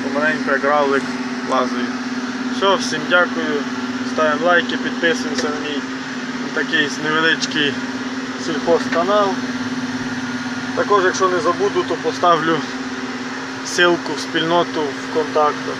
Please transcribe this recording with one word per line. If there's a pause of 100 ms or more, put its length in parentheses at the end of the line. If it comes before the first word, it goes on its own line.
помаленьку,
як
равлик, (480)
лазаю. (720)
Все,
всім
дякую, (500)
ставимо
лайки,
підписуємося
на
мій (720)
такий (140)
невеличкий (720)
сільхозканал. (1500)
Також,
якщо
не
забуду,
то
поставлю (1080)
ссылку
в
спільноту
в
контактах.